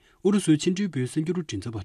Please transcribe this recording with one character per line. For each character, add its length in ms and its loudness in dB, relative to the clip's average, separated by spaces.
俄 80 4
罗 100 4
斯 160 4
青 180 0
州 180 -2
市 140 -2
新 180 -4
州 100 -2
路 80 -2
政 180 -8
治 100 -8
部 140 -8